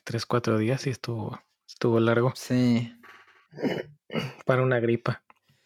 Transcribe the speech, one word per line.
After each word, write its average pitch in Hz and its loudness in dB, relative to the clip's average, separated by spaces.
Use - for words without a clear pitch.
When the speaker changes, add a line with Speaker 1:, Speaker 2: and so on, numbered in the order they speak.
Speaker 1:
tres, 113 -6
cuatro 117 0
días 117 0
sí 139 -4
estuvo, 113 -8
estuvo 117 0
largo. 117 4
Speaker 2:
Sí. 120 0
Speaker 1:
Para 131 2
una 127 2
gripa. 117 -2